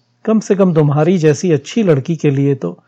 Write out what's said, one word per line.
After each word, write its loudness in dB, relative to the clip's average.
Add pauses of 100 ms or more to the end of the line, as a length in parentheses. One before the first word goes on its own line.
(260)
कम 0
से -2
कम 2
तुम्हारी 2
जैसी 0
अच्छी -2
लड़की 0
के -2
लिए 0
तो -10